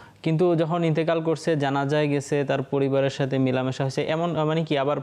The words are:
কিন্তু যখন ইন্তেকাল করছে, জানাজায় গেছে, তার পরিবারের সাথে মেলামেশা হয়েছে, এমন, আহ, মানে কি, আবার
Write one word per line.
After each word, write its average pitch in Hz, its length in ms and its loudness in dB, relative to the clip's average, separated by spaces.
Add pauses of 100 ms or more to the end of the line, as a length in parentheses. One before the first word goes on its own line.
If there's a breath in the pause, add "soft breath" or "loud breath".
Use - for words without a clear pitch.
(240 loud breath)
কিন্তু 165 320 2
যখন 165 280 0
ইন্তেকাল 165 400 0
করছে, 165 320 0
জানাজায় 143 520 0
গেছে, 143 360 0
তার 135 200 -2
পরিবারের 135 460 0
সাথে 135 280 -2
মেলামেশা 131 460 0
হয়েছে, 135 240 -2
এমন, 165 280 -2
আহ, 156 100 0
মানে 160 200 0
কি, 151 120 0
আবার 143 260 0